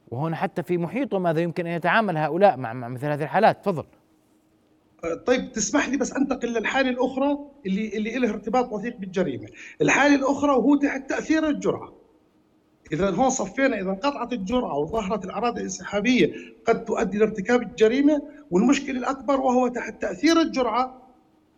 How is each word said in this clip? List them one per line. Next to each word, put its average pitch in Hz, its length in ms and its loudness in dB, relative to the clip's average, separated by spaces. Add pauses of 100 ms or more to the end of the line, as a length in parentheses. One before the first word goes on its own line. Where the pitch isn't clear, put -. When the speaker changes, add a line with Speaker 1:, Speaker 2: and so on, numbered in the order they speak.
Speaker 1:
وهنا 156 280 -4
حتى 175 260 -4
في 175 160 -2
محيطه 196 400 -2
ماذا 170 220 2
يمكن 170 260 -4
أن 170 60 -4
يتعامل 175 440 0
هؤلاء 156 400 4
مع، 120 160 -6
مع 120 160 -8
مثل 127 180 -6
هذه 147 160 -2
الحالات؟ 165 420 2
تفضل. 165 200 -2 (1400)
Speaker 2:
طيب، 247 260 0
تسمح 262 360 0
لي 254 80 0
بس - 160 -2
أنتقل 262 360 -2
للحالة 247 420 0
الأخرى 269 480 0 (280)
اللي، 208 300 -2
اللي 220 200 -4
إلها 240 140 0
ارتباط 247 420 -2
وثيق 214 240 -6
بالجريمة. 160 500 -4 (340)
الحالة 285 340 4
الأخرى 277 380 2
وهو 262 240 6
تحت 269 320 -2
تأثير 311 400 0
الجرعة. - 440 -2 (1000)
إذا 190 180 0
هون 240 200 2
صفينا، 269 500 -2
إذا 185 100 -4
انقطعت 240 420 -4
الجرعة 196 460 -2
وظهرت 190 460 -4
الأعراض 226 320 -4
الانسحابية 202 760 0 (340)
قد 220 180 2
تؤدي 202 340 -2
لارتكاب 214 440 2
الجريمة، 254 600 2 (280)
والمشكلة 247 480 2
الأكبر 262 420 -2
وهو 254 280 2
تحت 220 340 -8
تأثير 294 380 2
الجرعة. 254 600 0 (560)